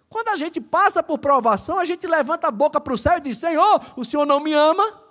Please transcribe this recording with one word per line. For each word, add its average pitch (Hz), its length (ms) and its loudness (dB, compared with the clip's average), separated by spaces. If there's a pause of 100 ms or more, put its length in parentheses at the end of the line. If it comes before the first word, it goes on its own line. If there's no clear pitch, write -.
Quando 453 220 -8
a 415 80 -2
gente 320 240 -6
passa 349 420 0
por 311 160 -4
provação, 262 600 0
a 349 80 0
gente 349 200 -6
levanta 330 420 -2
a - 20 0
boca 285 280 0
pro 269 200 -4
céu 339 180 2
e 349 60 -6
diz, 269 160 -8
"Senhor, 339 420 2 (160)
o 254 80 -8
senhor 294 220 0
não 285 140 2
me 311 120 -2
ama?" 330 580 2